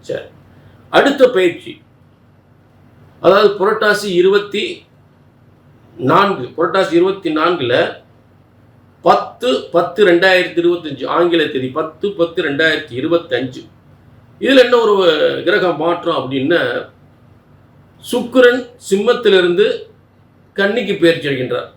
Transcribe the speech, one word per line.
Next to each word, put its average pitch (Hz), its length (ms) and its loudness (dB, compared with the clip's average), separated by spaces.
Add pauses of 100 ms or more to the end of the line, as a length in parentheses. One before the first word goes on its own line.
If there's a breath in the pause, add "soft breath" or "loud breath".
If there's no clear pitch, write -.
சரி, - 200 -10 (640 soft breath)
அடுத்த - 300 2 (140)
பயிற்சி, 180 360 -2 (1500)
அதாவது 202 360 4
புரட்டாசி 208 500 0 (120)
இருபத்தி 202 440 0 (1300)
நான்கு, 165 480 0 (120)
புரட்டாசி 175 360 -2
இருபத்தி 175 420 0
நான்குல 156 380 -2 (1300)
பத்து - 460 0 (220)
பத்து 170 320 0
ரெண்டாயிரத்தி 180 580 2
இருபத்தஞ்சு, 156 440 -2
ஆங்கில 165 400 0
தேதி 131 220 -6
பத்து 151 440 -8
பத்து 165 300 -4
ரெண்டாயிரத்தி 151 580 -2
இருபத்தஞ்சு. 131 640 -4 (760)
இதுல 254 220 4
என்ன 240 220 4
ஒரு 208 100 4 (500)
கிரக 175 280 0
மாற்றம் 165 480 -2
அப்படின்னா, 135 400 -2 (1400)
சுக்கிரன் 247 580 2 (280)
சிம்மத்திலிருந்து 196 760 2 (880)
கன்னிக்கு 202 380 -2
பெயர்ச்சி 160 340 0
அடைகின்றார். 127 480 -6